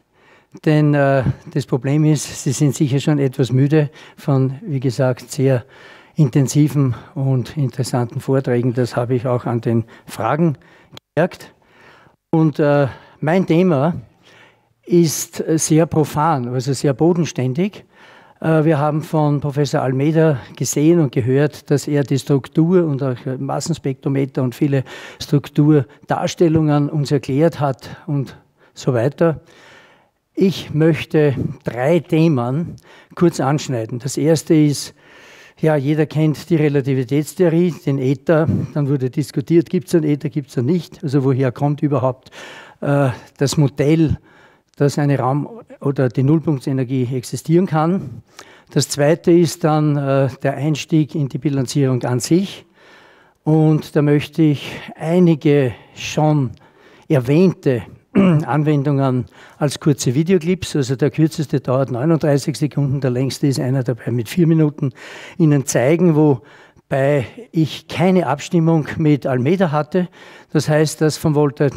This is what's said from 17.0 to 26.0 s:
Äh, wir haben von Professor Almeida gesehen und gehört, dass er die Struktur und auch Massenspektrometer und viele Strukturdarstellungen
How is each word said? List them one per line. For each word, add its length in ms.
Äh, 260
wir 120
haben 240
von 400
Professor 400
Almeida 580
gesehen 440
und 120
gehört, 600
dass 160
er 160
die 160
Struktur 680
und 160
auch 140
Massenspektrometer 1040
und 100
viele 300
Strukturdarstellungen 1700